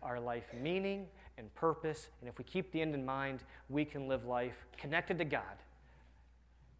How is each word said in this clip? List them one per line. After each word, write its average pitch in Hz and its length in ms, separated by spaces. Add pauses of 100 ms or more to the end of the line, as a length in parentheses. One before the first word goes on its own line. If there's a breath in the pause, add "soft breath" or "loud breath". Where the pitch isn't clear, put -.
our 123 180
life 120 320
meaning 190 560 (300 loud breath)
and 123 160
purpose. 156 560 (100)
And 123 80
if 117 80
we 127 80
keep 185 260
the 160 120
end 156 120
in 131 120
mind, 135 380 (260 loud breath)
we 147 160
can 143 220
live 127 180
life 123 400 (100)
connected 170 400
to 165 80
God 117 320 (1200 soft breath)